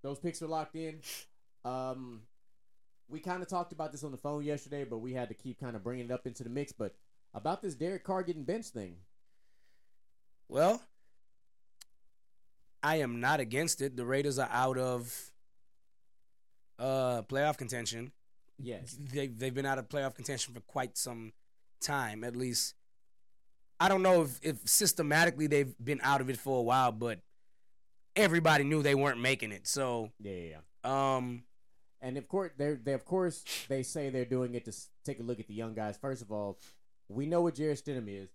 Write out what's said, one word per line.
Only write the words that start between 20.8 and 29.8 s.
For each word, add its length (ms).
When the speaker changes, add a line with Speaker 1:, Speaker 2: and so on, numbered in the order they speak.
Speaker 2:
some 360
time, 420
at 120
least. 400
I 100
don't 140
know 180
if, 220
if 140
systematically 800
they've 260
been 200
out 180
of 80
it 80
for 220
a 40
while, 280
but 280
everybody 480
knew 200
they 120
weren't 240
making 320
it. 160
So, 440